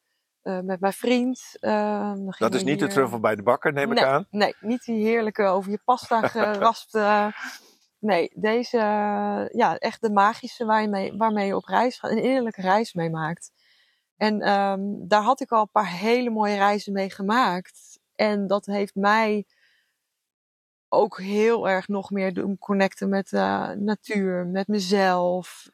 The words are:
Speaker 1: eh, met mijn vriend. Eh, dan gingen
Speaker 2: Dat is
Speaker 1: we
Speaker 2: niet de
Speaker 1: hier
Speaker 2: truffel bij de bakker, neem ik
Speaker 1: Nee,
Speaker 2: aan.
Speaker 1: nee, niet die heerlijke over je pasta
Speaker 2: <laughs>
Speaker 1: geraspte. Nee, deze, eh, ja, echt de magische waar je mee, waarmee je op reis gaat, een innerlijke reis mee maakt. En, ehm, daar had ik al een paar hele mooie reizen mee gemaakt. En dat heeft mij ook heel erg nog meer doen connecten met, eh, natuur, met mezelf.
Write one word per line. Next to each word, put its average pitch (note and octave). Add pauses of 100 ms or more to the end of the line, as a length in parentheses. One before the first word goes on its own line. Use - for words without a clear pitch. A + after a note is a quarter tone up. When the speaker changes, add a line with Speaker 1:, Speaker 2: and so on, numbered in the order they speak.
(420)
Speaker 1:
eh, F#3+
met F#3
mijn G3
vriend. B3
Eh, G#3+ (300)
dan G#3
gingen G3
Speaker 2:
Dat -
is F#3+
Speaker 1:
we -
Speaker 2:
niet D3+
de D3+
Speaker 1:
hier G#2
Speaker 2:
truffel A#2+
bij G#2+
de G2+
bakker, C3
neem C#3+
ik A#3+
Speaker 1:
Nee, C#3+
Speaker 2:
aan. C#3+
Speaker 1:
nee, G3+
niet A#3
die A3+
heerlijke A3
over F#3+
je G#3
pasta B3
Speaker 2:
<laughs> G#3+
Speaker 1:
geraspte. G#3+ (640)
Nee, F#3
deze, A3+
eh, G#3 (140)
ja, F#3
echt -
de A3+
magische G#3
waar G#3+
je G#3+
mee, G3
waarmee G#3
je G3
op F#3+
reis A3
gaat, -
een A3
innerlijke A#3+
reis G3
mee E3
maakt. D#3+ (640)
En, G#3+
ehm, G3
daar G3+
had A#3+
ik B3+
al A3
een G#3+
paar G3+
hele A3+
mooie G#3+
reizen G3+
mee G3
gemaakt. G3 (160)
En G#3
dat G3
heeft G3+
mij G#3 (1400)
ook -
heel G#3+
erg F#3
nog G3+
meer F#3+
doen F#3+
connecten G3
met, G3
eh, G3
natuur, G3
met F#3+
mezelf. F#3